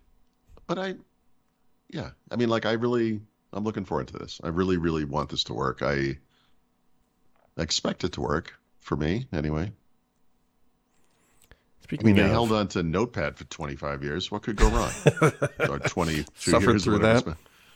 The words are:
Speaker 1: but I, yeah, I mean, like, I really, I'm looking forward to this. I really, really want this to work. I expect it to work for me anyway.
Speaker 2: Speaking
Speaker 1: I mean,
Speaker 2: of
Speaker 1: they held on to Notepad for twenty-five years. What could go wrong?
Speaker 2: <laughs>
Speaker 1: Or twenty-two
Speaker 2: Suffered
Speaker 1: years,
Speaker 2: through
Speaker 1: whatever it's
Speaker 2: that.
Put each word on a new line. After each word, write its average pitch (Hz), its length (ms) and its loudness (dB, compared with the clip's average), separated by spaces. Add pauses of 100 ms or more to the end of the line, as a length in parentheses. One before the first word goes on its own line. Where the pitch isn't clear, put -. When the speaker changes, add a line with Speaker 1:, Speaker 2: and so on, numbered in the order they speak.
(680)
Speaker 1:
but 175 120 -2
I, 190 160 -6 (920)
yeah, 131 220 -8 (200)
I - 60 -4
mean, 120 120 2
like, 113 160 2
I 110 80 2
really, 117 480 0 (320)
I'm 101 120 -6
looking 107 200 -4
forward 71 240 -4
to - 80 -12
this. - 260 -14
I - 40 -6
really, 92 300 2
really 80 280 0
want 73 240 -4
this - 160 -4
to - 80 -10
work. 64 280 -4
I 69 360 0 (1400)
expect - 480 -4
it 87 80 -6
to 76 80 -8
work 73 320 -4 (260)
for - 180 -6
me 87 360 -2
anyway. 78 380 -4 (2000)
Speaker 2:
Speaking - 240 0
Speaker 1:
I 104 40 10
mean, 98 80 8
Speaker 2:
of - 60 6
Speaker 1:
they 98 60 4
held 113 220 2
on 104 160 2
to 92 140 -2
Notepad 82 540 -2
for 73 80 -14
twenty-five 71 580 -8
years. 73 280 -4
What 104 120 -6
could 110 120 -4
go - 140 6
wrong? 110 220 0 (680)
Speaker 2:
<laughs> 151 100 0
Speaker 1:
Or - 100 -6
twenty-two 82 720 -2
Speaker 2:
Suffered 107 200 6
Speaker 1:
years, 104 140 4
Speaker 2:
through 110 140 4
Speaker 1:
whatever 110 180 6
it's 127 80 4
Speaker 2:
that. 78 120 -6 (380)